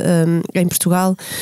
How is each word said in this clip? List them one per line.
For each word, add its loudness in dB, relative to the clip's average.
hum, 2
em 2
Portugal 0